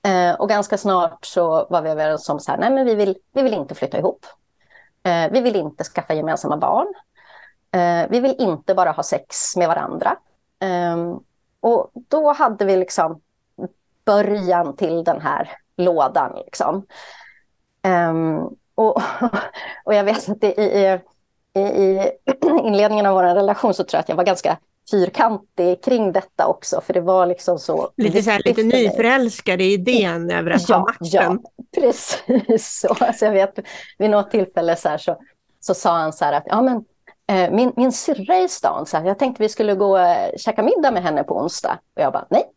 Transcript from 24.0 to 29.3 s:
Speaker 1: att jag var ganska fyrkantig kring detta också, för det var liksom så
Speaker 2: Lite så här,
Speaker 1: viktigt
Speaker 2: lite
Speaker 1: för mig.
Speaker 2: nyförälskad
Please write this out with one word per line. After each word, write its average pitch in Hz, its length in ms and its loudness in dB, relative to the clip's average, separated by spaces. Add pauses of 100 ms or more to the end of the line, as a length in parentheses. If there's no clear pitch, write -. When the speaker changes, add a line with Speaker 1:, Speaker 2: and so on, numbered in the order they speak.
Speaker 1:
att - 60 -8
jag 165 60 -2
var 170 80 0
ganska 175 340 0 (340)
fyrkantig 190 920 0
kring 220 280 0
detta 165 360 -2
också, - 340 -4
för - 120 -8
det 180 80 0
var 185 240 4
liksom 175 340 -2
så 160 380 -4
Speaker 2:
Lite 202 260 2
så 208 60 0
här, 208 80 2
Speaker 1:
viktigt 226 200 2
Speaker 2:
lite 220 120 2
Speaker 1:
för 254 80 4
mig. 233 120 4
Speaker 2:
nyförälskad 226 720 0